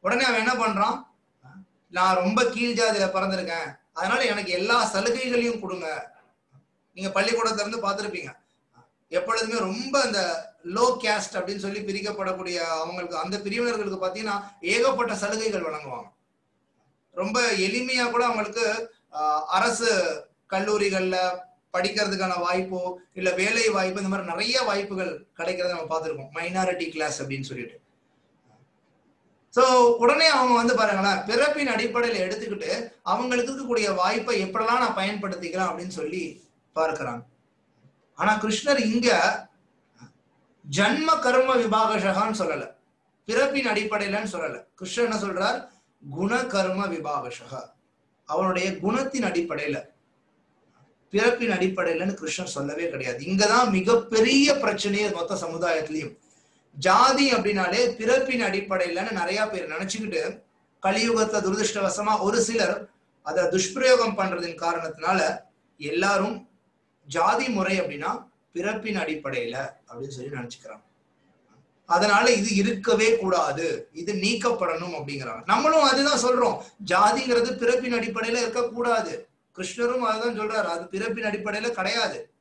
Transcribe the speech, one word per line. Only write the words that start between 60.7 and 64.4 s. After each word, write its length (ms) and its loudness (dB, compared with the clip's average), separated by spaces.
கலியுகத்துல 580 2
துரதிருஷ்டவசமா 800 0
ஒரு 220 2
சிலர் 480 0
அதை 260 0
துஷ்பிரயோகம் 680 4
பண்றதின் 420 -4